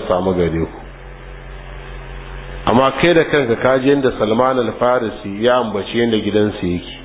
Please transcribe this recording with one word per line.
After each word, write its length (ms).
samu 260
gare 160
ku. 140
Amma 260
kai 120
da 120
kanka 320
ka 220
ji 100
yadda 280
Salman 420
Al-Farisi 840
ya 140
ambaci 420
yadda 200
gidansu 460
yake. 400